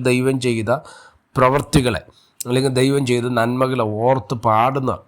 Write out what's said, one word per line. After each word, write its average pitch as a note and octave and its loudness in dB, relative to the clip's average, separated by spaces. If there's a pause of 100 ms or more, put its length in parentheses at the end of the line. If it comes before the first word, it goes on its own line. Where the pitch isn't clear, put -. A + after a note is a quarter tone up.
ദൈവം B2+ 0
ചെയ്ത A2+ -2 (680)
പ്രവർത്തികളെ B2+ 2 (380)
അല്ലെങ്കിൽ C3 0
ദൈവം C3+ 2
ചെയ്ത A#2+ 0
നന്മകളെ B2 0 (140)
ഓർത്ത് C3 0
പാടുന്ന A#2+ 0 (160)